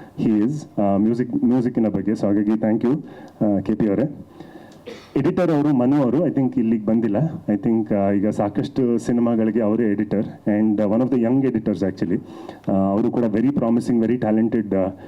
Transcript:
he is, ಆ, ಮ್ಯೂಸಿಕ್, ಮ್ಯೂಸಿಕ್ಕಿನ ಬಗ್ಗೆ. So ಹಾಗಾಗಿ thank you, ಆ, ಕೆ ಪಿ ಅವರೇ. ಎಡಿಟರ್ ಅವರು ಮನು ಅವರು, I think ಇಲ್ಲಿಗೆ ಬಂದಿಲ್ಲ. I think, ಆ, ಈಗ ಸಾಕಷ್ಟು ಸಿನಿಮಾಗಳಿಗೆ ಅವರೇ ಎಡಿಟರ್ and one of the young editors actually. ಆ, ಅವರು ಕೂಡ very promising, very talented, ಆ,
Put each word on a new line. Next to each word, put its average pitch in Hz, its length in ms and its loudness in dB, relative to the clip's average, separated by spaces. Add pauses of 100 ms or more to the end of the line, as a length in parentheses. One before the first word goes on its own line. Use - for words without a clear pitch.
(240)
he 107 200 2
is, 147 380 -4
ಆ, 98 140 2
ಮ್ಯೂಸಿಕ್, 120 480 0
ಮ್ಯೂಸಿಕ್ಕಿನ 120 440 2
ಬಗ್ಗೆ. 98 240 -2
So 107 140 -2
ಹಾಗಾಗಿ 101 240 2
thank 110 300 2
you, 123 180 0 (480)
ಆ, 101 140 2
ಕೆ 107 140 -2
ಪಿ 107 140 0
ಅವರೇ. 117 360 -2 (920)
ಎಡಿಟರ್ 175 340 0
ಅವರು 147 240 2
ಮನು 131 280 4
ಅವರು, 135 240 2
I 131 40 0
think 131 280 0
ಇಲ್ಲಿಗೆ 113 280 0
ಬಂದಿಲ್ಲ. 110 300 2 (320)
I 104 80 2
think, 113 380 0
ಆ, 98 180 2
ಈಗ 101 160 0
ಸಾಕಷ್ಟು 117 720 -2
ಸಿನಿಮಾಗಳಿಗೆ 117 600 0
ಅವರೇ 110 240 2
ಎಡಿಟರ್ 104 420 0 (220)
and 107 320 2
one 107 220 2
of 127 120 0
the 127 100 2
young 135 180 2
editors 110 360 0
actually. 95 420 -2 (480)
ಆ, 107 40 0
ಅವರು 98 380 2
ಕೂಡ 120 140 0
very 110 240 0
promising, 117 560 0
very 113 120 2
talented, 110 600 0
ಆ, 95 120 0 (200)